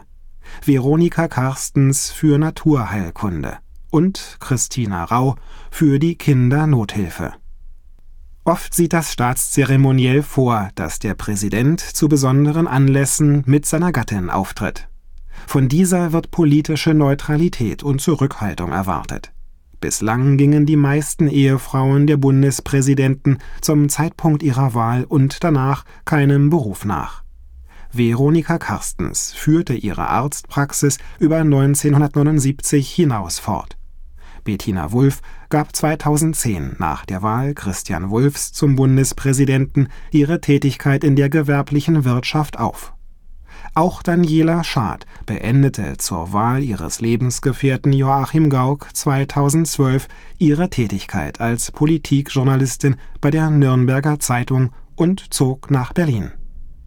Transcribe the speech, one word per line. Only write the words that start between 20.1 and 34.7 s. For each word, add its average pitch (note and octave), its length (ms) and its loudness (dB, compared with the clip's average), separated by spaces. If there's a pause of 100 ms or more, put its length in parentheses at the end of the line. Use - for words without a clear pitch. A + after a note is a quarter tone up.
gingen D3 280 4
die D3+ 120 4
meisten D3 500 0
Ehefrauen C3+ 800 2
der D3+ 100 4
Bundespräsidenten C3+ 1200 2 (240)
zum D3 260 2
Zeitpunkt D3+ 540 0
ihrer C3+ 320 0
Wahl A#2+ 300 0
und C3+ 400 0
danach C#3 420 0 (200)
keinem C#3+ 440 4
Beruf B2 360 -2
nach. - 380 -6 (680)
Veronika C#3 680 2
Carstens - 760 -6
führte D#3 420 0
ihre G#2 340 -4
Arztpraxis C#3 880 -2 (220)
über D#3+ 240 2
neunzehnhundertneunundsiebzig C#3+ 1500 2
hinaus A2+ 480 0
fort. - 380 -6 (680)
Bettina F#2+ 480 -4